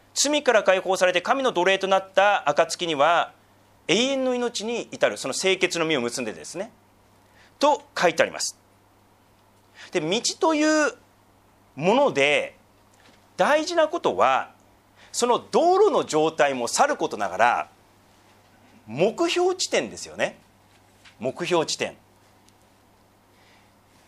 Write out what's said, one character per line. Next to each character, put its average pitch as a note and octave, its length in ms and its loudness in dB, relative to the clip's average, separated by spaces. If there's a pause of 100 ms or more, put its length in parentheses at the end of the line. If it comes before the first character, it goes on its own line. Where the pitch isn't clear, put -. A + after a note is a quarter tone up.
(140)
罪 D4 280 0
か C4 100 4
ら G#3 100 4
解 F#3+ 160 4
放 F#3 180 -2
さ F#3 100 2
れ F3+ 60 2
て F3 80 0
神 B3+ 220 0
の B3+ 100 0
奴 F3 120 0
隷 F#3+ 160 2
と F#3+ 80 -2
な F#3+ 100 4
っ - 140 -10
た G3 360 2
暁 E3 380 0
に E3 80 -4
は、 D3 380 2 (560)
永 G3+ 240 2
遠 C4 120 -4
の B3+ 120 -2
命 A#3 280 -6
に A3+ 180 -6 (100)
至 C3+ 160 0
る、 G#2 100 -6
そ - 80 -8
の C3 80 -6
清 F#3+ 240 -2
潔 F3 220 -2
の D#3+ 40 -2
実 D#3+ 120 -2
を C3 40 -2
結 C3 220 -6
ん - 20 -8
で G#2+ 80 -8
で D#2 120 -18
す - 120 -16
ね、 G#3 140 -10 (880)
と D4 240 2 (160)
書 F3+ 100 2
い D#3+ 60 -2
て C3+ 80 4
あ A2 40 0
り F#2 40 -6
ま D2+ 80 -12
す。 - 180 -8 (1300)
で、 F3+ 100 -2
道 E3+ 200 -2 (180)
と D#4+ 160 2
い D4+ 340 2
う - 60 -8 (800)
も F3 200 0
の C4+ 180 2
で、 C3+ 440 0 (800)
大 D4 300 2
事 E4+ 80 -8
な D#4+ 140 2
こ E4 100 -6
と B2 180 -2
は、 B2 360 2 (580)
そ - 160 -2
の A#3+ 240 0
道 E4 240 4
路 G4+ 160 4
の G#3+ 140 2
状 D#3 260 0
態 D3 240 2
も A#2+ 140 -4
さ - 180 2
る D4 100 -2
こ E3+ 120 -2
と A#2+ 80 -10
な G2+ 120 -4
が F2 80 -10
ら、 G#2 320 2 (1200)
目 A3+ 440 -2
標 F4+ 240 0
地 - 140 -6
点 C#3 220 -2
で F2 60 -16
す - 100 -16
よ - 100 -18
ね。 F3+ 220 -6 (800)
目 C3 260 -8
標 E3 200 0
地 - 100 -6
点。 G2+ 200 -8 (2000)